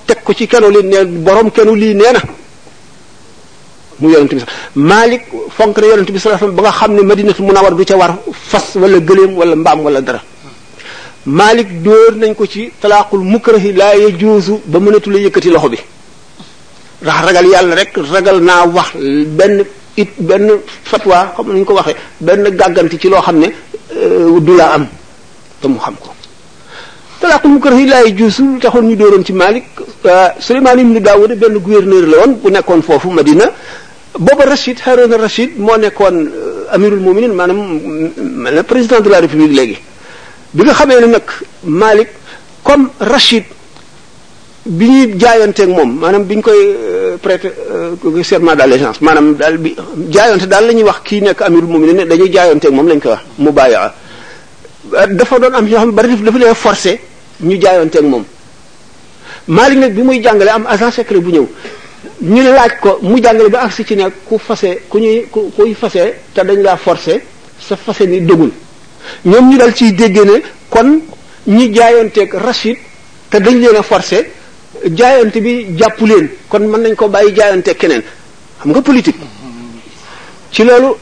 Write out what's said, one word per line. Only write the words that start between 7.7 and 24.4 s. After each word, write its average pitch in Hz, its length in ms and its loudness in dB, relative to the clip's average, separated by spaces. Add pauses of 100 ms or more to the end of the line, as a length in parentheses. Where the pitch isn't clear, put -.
du 180 100 0
ca 196 120 0
war 175 220 0 (140)
fas - 440 -8
wala 190 240 2
gëléem 190 360 2
wala 170 200 0
mbaam 160 280 0
wala 143 180 -2
dara. 123 180 -8 (1040)
Malik 190 580 0
dóor 220 340 4
nañ 214 180 -2
ko 214 120 -4
ci 208 240 -12 (100)
talaaqul 208 400 0
mukrahi 208 520 0
laa 196 240 2
yajuuzu 208 720 0
ba 156 120 -2
mënatul 202 380 0
a - 20 -2
yëkkati 190 320 -2
loxo 156 200 0
bi. 113 80 -6 (1200)
Ndax 160 240 -2
ragal 180 200 2
Yàlla 180 280 2
rek, 190 220 -4 (160)
ragal 190 300 2
naa 175 240 4
wax 170 220 -2 (500)
benn 196 260 2 (320)
it 208 220 -2
benn 196 320 0 (340)
fatwa, 190 520 -2
comme 220 180 -8
ni 190 60 0
ñu 196 40 -2
ko 196 100 0
waxee, 170 220 -2 (240)
benn 190 240 0 (120)
gàgganti 175 420 0
ci 185 100 -2
loo 185 140 2
xam 170 160 0
ne, 156 80 2 (500)
euh, 175 440 0